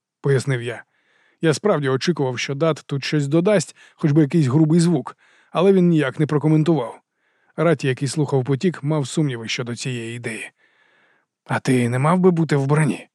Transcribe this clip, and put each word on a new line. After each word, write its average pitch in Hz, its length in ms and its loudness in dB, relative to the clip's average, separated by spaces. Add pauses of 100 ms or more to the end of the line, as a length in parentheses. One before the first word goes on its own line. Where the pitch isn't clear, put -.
(200)
пояснив 135 420 0
я. 117 220 -10 (580)
Я 160 120 2
справді 151 340 0
очікував, 131 500 -2
що - 160 -6
Дат 156 320 -2
тут 139 180 -6
щось 147 220 -2
додасть, 175 500 0 (180)
хоч 151 180 0
би 160 100 6
якийсь 151 240 2
грубий 156 340 4
звук, 160 360 0 (340)
але 185 220 4
він 180 160 4
ніяк 147 320 0
не 147 60 2
прокоментував. 151 720 0 (560)
Раті, 156 320 0
який 131 200 -2
слухав 139 360 -2
потік, 143 380 -2
мав 143 260 -2
сумніви 123 400 -4
щодо 120 280 -8
цієї 120 400 -8
ідеї. 117 340 -10 (960)
«А 120 140 -4
ти 123 280 0
не 123 100 -2
мав 156 200 2
би 185 120 4
бути 160 260 0
в 139 100 0
броні?» 147 480 0